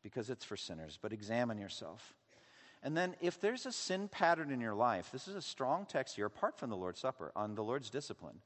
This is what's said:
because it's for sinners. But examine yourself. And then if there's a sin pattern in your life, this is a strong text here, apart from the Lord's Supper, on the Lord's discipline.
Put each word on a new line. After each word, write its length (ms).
because 260
it's 160
for 100
sinners. 460
But 100
examine 460
yourself. 560
And 120
then 260
if 200
there's 240
a 60
sin 380
pattern 420
in 100
your 140
life, 360
this 160
is 60
a 80
strong 460
text 280
here, 120
apart 320
from 100
the 80
Lord's 220
Supper, 360
on 200
the 80
Lord's 260
discipline. 560